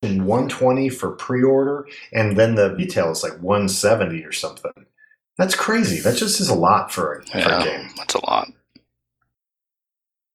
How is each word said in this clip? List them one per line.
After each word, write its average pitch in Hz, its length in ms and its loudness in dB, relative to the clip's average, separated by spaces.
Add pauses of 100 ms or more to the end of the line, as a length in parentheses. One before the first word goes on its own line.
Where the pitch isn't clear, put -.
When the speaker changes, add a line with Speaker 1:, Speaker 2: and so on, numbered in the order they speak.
Speaker 1:
one 98 440 0
twenty 131 420 0
for - 220 -6
pre-order, 135 760 0 (260)
and 107 240 2
then 113 180 6
the 98 200 4
retail 90 360 -2
is, 80 120 -6
like, 85 180 -8
one 101 260 2
seventy 95 560 0
or - 80 -14
something, - 400 -10 (680)
that's 185 180 2
crazy. 214 440 0
That - 160 2
just 214 240 -2
is 196 100 -2
a 107 60 4
lot 90 360 2
for 78 240 -4
a, - 100 -18
for - 140 -8
a - 20 2
Speaker 2:
Yeah, 87 220 2
Speaker 1:
game. - 340 -6
Speaker 2:
that's - 160 -8
a - 120 -2
lot. - 240 0 (1900)